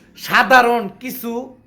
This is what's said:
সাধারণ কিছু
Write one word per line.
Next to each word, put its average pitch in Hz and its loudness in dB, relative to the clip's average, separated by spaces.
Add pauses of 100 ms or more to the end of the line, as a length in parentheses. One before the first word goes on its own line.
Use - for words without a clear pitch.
(160)
সাধারণ 233 2 (120)
কিছু 240 -10 (100)